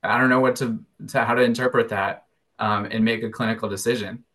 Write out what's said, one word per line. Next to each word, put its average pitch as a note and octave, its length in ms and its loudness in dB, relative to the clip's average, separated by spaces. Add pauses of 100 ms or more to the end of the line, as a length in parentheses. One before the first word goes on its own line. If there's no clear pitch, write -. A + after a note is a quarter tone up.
I A2+ 160 0
don't B2+ 100 4
know B2+ 120 4
what B2+ 160 2
to, A2+ 280 -4 (240)
to, B2 160 0
how A#2 100 2
to B2 80 4
interpret A#2+ 460 2
that, G2 380 -4 (320)
um, G#2+ 280 0
and A2 180 0
make A2+ 180 0
a A2+ 80 -6
clinical A2 380 -4
decision. G2+ 560 -4 (100)